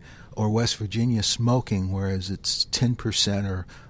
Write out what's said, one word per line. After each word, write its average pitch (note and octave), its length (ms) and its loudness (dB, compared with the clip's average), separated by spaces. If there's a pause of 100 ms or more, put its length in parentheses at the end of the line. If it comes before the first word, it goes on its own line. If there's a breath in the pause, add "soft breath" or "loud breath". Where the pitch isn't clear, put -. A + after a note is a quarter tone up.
(360 loud breath)
or G#2+ 140 2
West A2+ 260 2
Virginia A2 480 2
smoking, A#2 640 2
whereas F#2+ 400 -2
it's - 400 -2
ten B2 240 2
percent G2+ 540 0
or, F#2 180 -4 (240 loud breath)